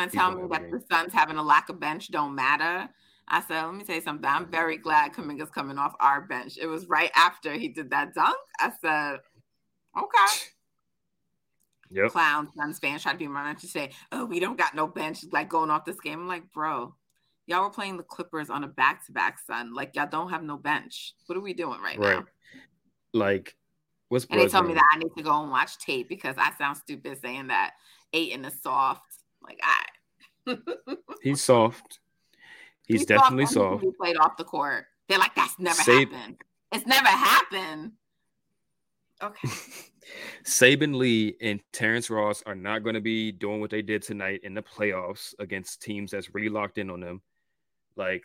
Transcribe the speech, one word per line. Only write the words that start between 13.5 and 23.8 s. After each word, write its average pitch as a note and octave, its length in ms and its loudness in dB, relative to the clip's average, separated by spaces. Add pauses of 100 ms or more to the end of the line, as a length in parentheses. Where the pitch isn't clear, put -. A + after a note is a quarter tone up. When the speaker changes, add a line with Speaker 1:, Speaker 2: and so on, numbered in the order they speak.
Speaker 1:
to D#3+ 140 -14
say, C#3+ 240 -8 (220)
"Oh, B2+ 140 -6
we E3+ 140 -4
don't G#3 160 -2
got D#3 180 0
no D#3 120 -2
bench, D#3 460 -8
like, D3+ 180 -2
going D#3+ 200 0
off D3+ 140 0
this F3+ 160 -10
game." D#3 200 -8
I'm F3+ 80 -10
like, F3 240 -10
"Bro, D3 420 -6 (520)
y'all F3+ 180 2
were G3+ 60 -2
playing G3 260 -8
the E3+ 80 -10
Clippers D#3+ 440 -8
on D3 160 -4
a C3+ 40 -10
back-to-back, C3 720 0
son. A#2 340 -10
Like, C3+ 220 -8
y'all C#3+ 120 -2
don't E3 220 -4
have D#3+ 140 -6
no D3 120 -8
bench. C#3+ 580 -6 (120)
What F3 100 -8
are F#3+ 60 -8
we G3 100 -8
doing C#3+ 280 -8
right F#2+ 180 -6
Speaker 2:
Right. G2+ 220 2
Speaker 1:
now?" - 40 -12 (880)
Speaker 2:
Like, G2+ 440 0 (520)